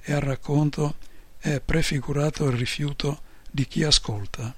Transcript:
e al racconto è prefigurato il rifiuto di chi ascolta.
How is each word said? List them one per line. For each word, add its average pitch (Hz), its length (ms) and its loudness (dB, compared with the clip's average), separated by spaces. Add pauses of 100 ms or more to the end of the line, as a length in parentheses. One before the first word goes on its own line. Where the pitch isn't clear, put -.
e 147 120 -2
al 143 80 2
racconto 147 840 2 (340)
è 147 220 0
prefigurato 147 840 2
il 127 120 2
rifiuto 143 640 -2 (280)
di 135 180 0
chi 160 160 0
ascolta. 117 760 0